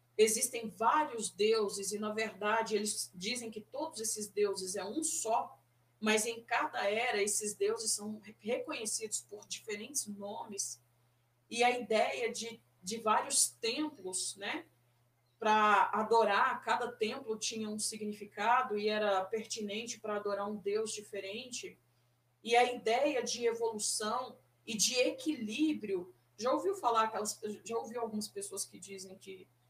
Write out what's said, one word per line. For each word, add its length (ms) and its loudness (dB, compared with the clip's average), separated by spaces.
existem 520 4
vários 600 2
deuses 640 2
e, 60 -4
na 140 -4
verdade, 640 0
eles 400 -2
dizem 360 -6
que 100 -10
todos 400 -6
esses 280 -4
deuses 480 0
é 80 -4
um 180 -4
só, 560 -2
mas 240 4
em 160 -6
cada 480 0
era, 320 2
esses 320 0
deuses 380 0
são 260 -4
re-, 220 -18
reconhecidos 800 -4
por 260 -16
diferentes 640 -6
nomes, 760 -8
e 140 0
a 80 6
ideia 640 0
de, 280 -8
de 160 -6
vários 520 2
templos, 840 -4
né, 320 -6
pra 560 6
adorar, 720 4
cada 260 0
templo 480 -4
tinha 320 -4
um 80 -6
significado 960 0
e 120 2
era 380 2
pertinente 760 -6
pra 160 -4
adorar 340 -2
um 60 -4
deus 360 -2
diferente, 840 -10
e 140 4
a 160 6
ideia 500 2
de 240 -2
evolução 880 -2
e 100 -4
de 180 4
equilíbrio. 1160 0
Já 160 0
ouviu 220 0
falar 300 4
aquelas, 360 -4
já 140 -4
ouviu 220 -6
algumas 260 -4
pessoas 380 -8
que 120 -20
dizem 420 -14
que 280 -16